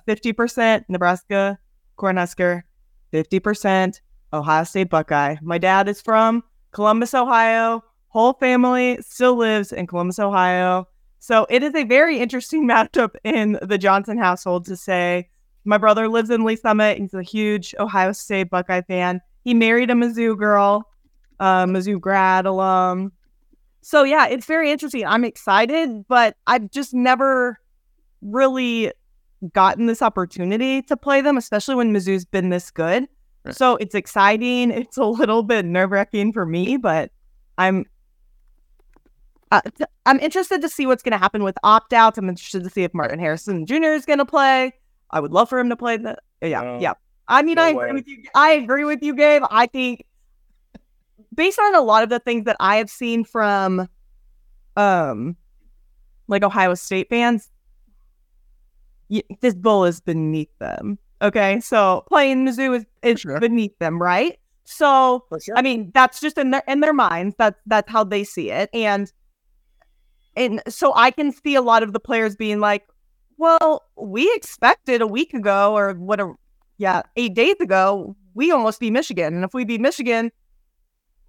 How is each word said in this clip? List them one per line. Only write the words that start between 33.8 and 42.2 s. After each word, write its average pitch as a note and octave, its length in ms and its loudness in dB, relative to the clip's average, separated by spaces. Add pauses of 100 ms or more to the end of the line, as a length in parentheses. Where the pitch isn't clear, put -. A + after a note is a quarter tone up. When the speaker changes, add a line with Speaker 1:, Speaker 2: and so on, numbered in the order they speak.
Speaker 1:
exciting. A3+ 760 2
It's A#3+ 260 -6
a C4 80 0
little A3 380 0
bit G#3+ 220 0
nerve-wracking G3 680 0
for G3+ 140 -4
me, F3+ 300 -2
but E3+ 340 -2 (460)
I'm, F#3 280 0 (1700)
uh, G3+ 80 4
t-, - 240 -8 (220)
I'm C4+ 140 4
interested F4+ 420 -2
to D#4+ 60 -4
see C#4 180 -6
what's B3+ 160 0
gonna A3 160 -4
happen G3+ 260 -2
with F#3+ 180 -4
opt-outs. A3 560 4
I'm F#3+ 100 -4